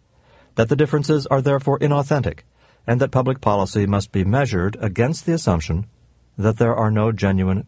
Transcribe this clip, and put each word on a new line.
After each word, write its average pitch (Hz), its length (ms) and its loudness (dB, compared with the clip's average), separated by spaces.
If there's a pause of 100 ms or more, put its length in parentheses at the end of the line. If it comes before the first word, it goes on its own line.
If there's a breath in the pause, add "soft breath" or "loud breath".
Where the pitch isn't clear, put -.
(560 soft breath)
that 113 120 2
the 147 80 0
differences 147 520 0
are 139 120 0
therefore 139 380 0
inauthentic, 143 640 -2 (460 soft breath)
and 123 140 0
that 139 100 0
public 131 300 0
policy 101 460 0
must 101 260 -2
be 95 120 0
measured 104 560 0
against 117 440 -2
the 170 80 -2
assumption 90 540 0 (500)
that 110 220 0
there 117 160 2
are 110 160 0
no 107 220 0
genuine 95 560 0